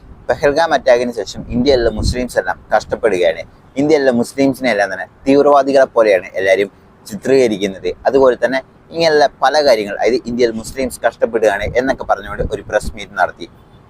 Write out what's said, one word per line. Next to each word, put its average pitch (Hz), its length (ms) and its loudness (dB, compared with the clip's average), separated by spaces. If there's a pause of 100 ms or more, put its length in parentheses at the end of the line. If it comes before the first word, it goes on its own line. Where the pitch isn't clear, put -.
(300)
പെഹൽഗാം 147 480 0
അറ്റാക്കിന് 123 420 2
ശേഷം 98 240 -10 (100)
ഇന്ത്യയിലുള്ള 123 460 2
മുസ്ലിംസ് 123 420 -4
എല്ലാം 90 160 -4 (160)
കഷ്ടപ്പെടുകയാണ്, 90 680 0 (320)
ഇന്ത്യയിലുള്ള 139 460 2
മുസ്ലിംസിനെ 131 520 -2
എല്ലാം 101 220 0
തന്നെ 92 120 -12 (200)
തീവ്രവാദികളെ 139 680 4
പോലെയാണ് 98 340 2 (120)
എല്ലാവരും 95 300 2 (360)
ചിത്രീകരിക്കുന്നത്. 101 840 0 (180)
അതുപോലെ 127 340 4
തന്നെ 123 160 -2 (360)
ഇങ്ങനെയുള്ള 156 320 2 (160)
പല 135 120 2 (120)
കാര്യങ്ങൾ, 110 320 2
അതായത് 113 180 0 (120)
ഇന്ത്യയിൽ 120 320 0
മുസ്ലിംസ് 127 420 -8
കഷ്ടപ്പെടുകയാണ് 110 640 0 (120)
എന്നൊക്കെ 127 300 -2
പറഞ്ഞുകൊണ്ട് 101 360 -4 (100)
ഒരു 101 140 -8
പ്രസ് - 260 -2
മീറ്റ് 101 240 -16
നടത്തി. 85 280 -2 (420)